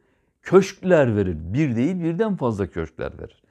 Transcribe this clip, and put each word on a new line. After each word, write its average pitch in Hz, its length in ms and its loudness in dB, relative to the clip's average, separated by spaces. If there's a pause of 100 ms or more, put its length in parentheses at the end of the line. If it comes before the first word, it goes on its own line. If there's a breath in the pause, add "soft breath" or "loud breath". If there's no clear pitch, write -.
(420)
köşkler 175 720 2
verir. 92 240 0
Bir 113 360 -2
değil, 170 280 -2
birden 180 320 -2
fazla 110 320 -2
köşkler - 520 -10
verir. - 320 -18